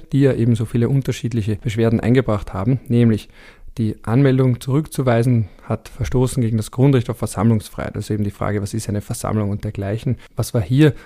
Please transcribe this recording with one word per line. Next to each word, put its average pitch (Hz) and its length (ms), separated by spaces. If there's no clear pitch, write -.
die 135 100
ja 135 120
eben 117 240
so 110 80
viele 117 240
unterschiedliche 117 680
Beschwerden 113 440
eingebracht 117 520
haben, 110 360
nämlich 117 400
die 110 260
Anmeldung 131 560
zurückzuweisen, 127 880
hat - 240
verstoßen 127 540
gegen 113 160
das 110 120
Grundrecht 131 400
auf 120 60
Versammlungsfreiheit. - 800
Also 104 180
eben 104 80
die 101 80
Frage, 101 320
was 101 120
ist 107 140
eine 101 120
Versammlung 101 500
und 101 140
dergleichen. 104 520
Was - 160
war 120 80
hier? 131 320